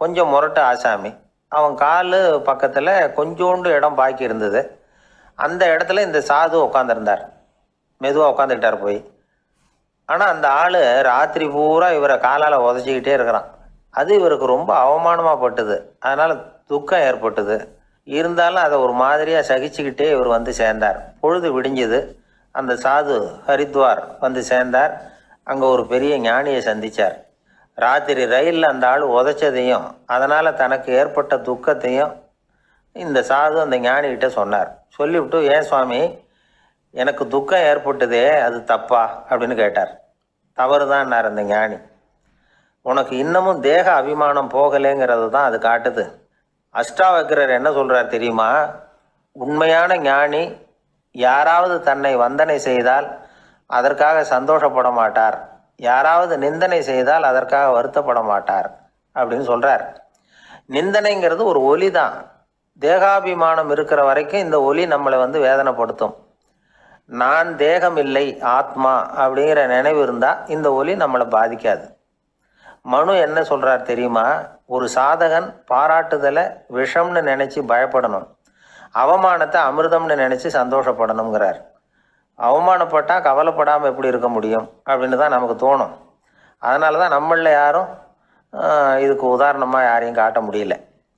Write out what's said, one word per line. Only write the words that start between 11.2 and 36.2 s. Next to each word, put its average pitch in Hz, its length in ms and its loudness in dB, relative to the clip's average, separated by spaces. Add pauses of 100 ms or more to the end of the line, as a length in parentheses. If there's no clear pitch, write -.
பூரா 156 420 2
இவரை 143 260 2
காலால 143 500 2
உதைச்சிக்கிட்டே 127 520 0
இருக்கிறான். 117 300 -2 (460)
அது 156 200 -2
இவருக்கு 165 320 2
ரொம்ப 147 240 0 (140)
அவமானமா 165 560 2
பட்டது. 113 360 -2 (220)
அதனால 147 320 0 (360)
துக்கம் 143 420 0
ஏற்பட்டது. 110 480 -2 (500)
இருந்தாலும் 170 600 0
அதை 147 120 2
ஒரு 123 140 2
மாதிரியா 151 480 0
சகிச்சுக்கிட்டே 139 680 -2
இவர் 127 180 0
வந்து 117 240 -2
சேர்ந்தார். 110 460 -2 (220)
பொழுது 170 320 0
விடிஞ்சது. 127 460 -2 (560)
அந்த 131 200 -6
சாது 139 420 0 (300)
ஹரித்வார் 139 560 0 (180)
வந்து 131 220 -4
சேர்ந்தார். 127 500 0 (520)
அங்க 135 220 -4
ஒரு 127 200 2
பெரிய 131 320 0
ஞானியை 127 440 0
சந்திச்சார். 107 540 -4 (640)
ராத்திரி 135 460 0
ரயில்ல 151 480 2
அந்த 127 160 -2
ஆள் 143 200 2
உதைச்சதையும் 127 800 0 (200)
அதனால 143 460 0
தனக்கு 131 400 -2
ஏற்பட்ட 139 460 0
துக்கத்தையும் 127 760 -2 (800)
இந்த 151 240 -2
சாது 151 400 2
அந்த 143 180 0
ஞானிகிட்ட 131 480 0
சொன்னார். 101 440 -2 (180)
சொல்லிவிட்டு, 156 580 -2
"ஏன் 147 220 2
சுவாமி, 127 320 0 (920)